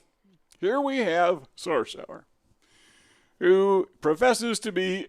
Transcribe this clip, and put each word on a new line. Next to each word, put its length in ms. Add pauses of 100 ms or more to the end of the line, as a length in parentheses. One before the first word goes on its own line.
(600)
here 200
we 180
have 580
Sarsauer, 680 (1120)
who 500 (120)
professes 600
to 120
be 360